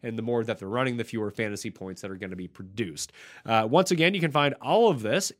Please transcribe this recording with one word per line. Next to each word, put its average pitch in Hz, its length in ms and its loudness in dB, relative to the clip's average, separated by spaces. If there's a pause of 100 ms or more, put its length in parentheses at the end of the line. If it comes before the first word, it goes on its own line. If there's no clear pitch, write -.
And 113 140 -6
the 113 60 -6
more 117 200 0
that 107 160 -4
they're 95 80 -10
running, 123 300 0
the 117 60 -4
fewer 107 280 -4
fantasy 104 400 -4
points 95 300 -12
that 98 100 -10
are 95 60 -10
gonna 92 180 -10
be 90 120 -10
produced. 95 640 -8 (340)
Uh, 113 240 4
once 175 220 4
again, 175 220 4
you 196 60 -2
can 160 120 0
find 143 300 2
all 208 280 6
of 135 120 0
this 120 380 0